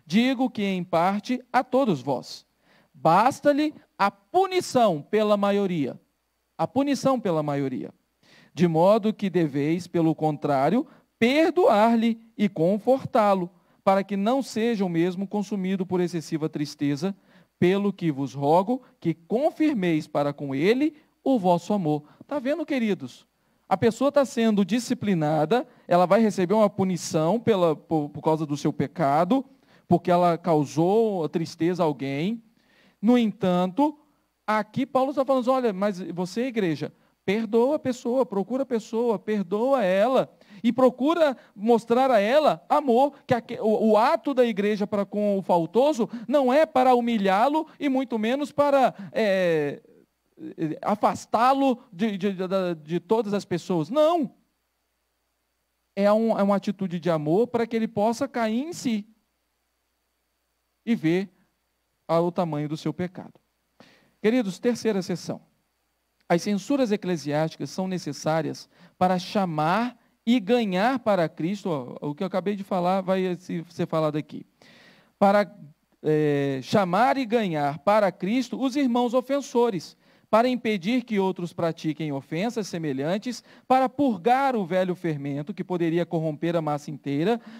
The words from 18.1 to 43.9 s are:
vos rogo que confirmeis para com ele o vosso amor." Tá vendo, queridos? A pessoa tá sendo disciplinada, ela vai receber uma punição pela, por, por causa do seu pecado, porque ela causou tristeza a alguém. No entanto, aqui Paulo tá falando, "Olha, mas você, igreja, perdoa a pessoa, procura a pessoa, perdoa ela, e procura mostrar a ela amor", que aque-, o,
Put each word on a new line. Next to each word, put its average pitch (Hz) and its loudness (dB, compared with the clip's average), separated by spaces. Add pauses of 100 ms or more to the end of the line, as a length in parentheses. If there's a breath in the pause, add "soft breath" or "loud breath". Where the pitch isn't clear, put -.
vos 135 -4
rogo 180 2 (160 soft breath)
que 165 -2
confirmeis 226 -2
para 143 -2
com 143 -8
ele 233 0 (260 loud breath)
o 269 2
vosso 180 0
amor." 151 -2 (240 loud breath)
Tá 285 -6
vendo, 294 -4
queridos? 214 -4 (400)
A 190 0
pessoa 240 0
tá 277 2
sendo 220 2
disciplinada, 180 0 (180 soft breath)
ela 175 4
vai 190 4
receber 196 2
uma 214 4
punição 185 -2
pela, 185 2
por, 147 -2
por 147 -14
causa 160 0
do 147 -4
seu 143 -2
pecado, 160 0 (420 soft breath)
porque 180 2
ela 175 4
causou 170 0
tristeza 170 -2
a - 2
alguém. 147 -4 (580 soft breath)
No 240 4
entanto, 190 0 (480 soft breath)
aqui 214 -2
Paulo 269 -2
tá 277 0
falando, 262 0
"Olha, 254 0
mas 190 -4
você, 185 -6
igreja, 196 -2 (320 soft breath)
perdoa 226 0
a - 0
pessoa, 254 -2
procura 196 -4
a - -18
pessoa, 220 -2
perdoa 214 -2
ela, 196 2 (300 loud breath)
e 226 2
procura 269 2 (180 loud breath)
mostrar 233 2
a 226 4
ela 220 2
amor", 285 2 (120 loud breath)
que - 2
aque-, 233 -6
o, 214 2